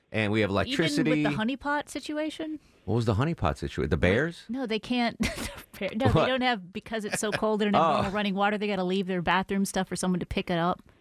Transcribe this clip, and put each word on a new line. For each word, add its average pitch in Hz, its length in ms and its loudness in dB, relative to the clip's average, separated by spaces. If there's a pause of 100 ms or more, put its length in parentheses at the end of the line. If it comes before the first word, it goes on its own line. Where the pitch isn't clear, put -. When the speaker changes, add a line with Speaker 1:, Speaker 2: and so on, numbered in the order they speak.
(120)
Speaker 1:
and 107 200 2
we 110 100 4
have 98 100 2
electricity. 156 580 2
Speaker 2:
Even 151 140 4
with 147 120 2
the 214 80 -2
honeypot 285 460 -2
situation? 302 680 -6 (260)
Speaker 1:
What 92 80 -2
was 117 120 2
the 107 100 2
honeypot 107 420 0
situation? - 320 -2
The 87 80 2
bears? 123 520 2
Speaker 2:
No, 247 180 -4
they 214 100 -2
can't. 240 420 -2
<laughs> - 300 -4 (260)
The - 40 -16
bear, 190 180 -4
no, 262 160 0
Speaker 1:
What? - 100 4
Speaker 2:
they 254 80 2
don't 262 100 0
have, 220 300 -2
because 220 320 -8
it's 196 160 -4
so 214 140 -2
cold 214 280 0
and 208 140 2
Speaker 1:
<laughs> - 0 -
Oh. - 40 6 (160)
Speaker 2:
normal 185 160 0
running 208 220 0
water, 202 240 2
they 208 100 -2
gotta 190 180 0
leave 185 220 0
their 185 140 -2
bathroom 190 440 2
stuff 190 240 -2
for 180 80 -4
someone 180 240 0
to 165 40 -4
pick - 240 -4
it 175 80 2
up. 170 240 0 (200)